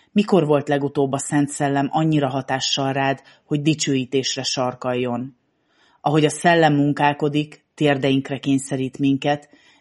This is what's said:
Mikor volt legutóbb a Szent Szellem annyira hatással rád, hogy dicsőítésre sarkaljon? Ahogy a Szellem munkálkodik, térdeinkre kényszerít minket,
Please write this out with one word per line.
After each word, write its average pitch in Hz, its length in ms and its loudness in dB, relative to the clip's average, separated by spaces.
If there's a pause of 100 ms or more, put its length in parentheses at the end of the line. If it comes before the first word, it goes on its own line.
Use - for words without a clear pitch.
(120)
Mikor 202 340 4
volt 147 220 2
legutóbb 139 440 0
a 139 60 -2
Szent 143 320 -2
Szellem 139 420 -2
annyira 156 380 0
hatással 135 640 -2
rád, 135 280 -2 (240)
hogy 151 160 -4
dicsőítésre 135 800 -2
sarkaljon? 123 920 -4 (680)
Ahogy 147 240 2
a 151 40 2
Szellem 165 440 4
munkálkodik, 147 920 0 (100)
térdeinkre 139 600 0
kényszerít 131 600 -4
minket, 143 520 -2 (320)